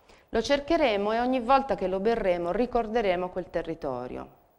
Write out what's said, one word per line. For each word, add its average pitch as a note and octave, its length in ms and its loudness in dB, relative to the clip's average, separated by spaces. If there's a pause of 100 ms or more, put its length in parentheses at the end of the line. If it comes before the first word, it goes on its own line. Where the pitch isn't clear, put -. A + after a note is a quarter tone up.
(300)
Lo A3+ 120 0
cercheremo C4+ 720 2
e A3+ 80 0
ogni B3+ 220 0
volta C4 340 2
che F#3 120 -2
lo F#3 120 0
berremo F#3 520 0
ricorderemo G#3+ 800 0
quel F3+ 200 -8
territorio. C3 880 -8 (220)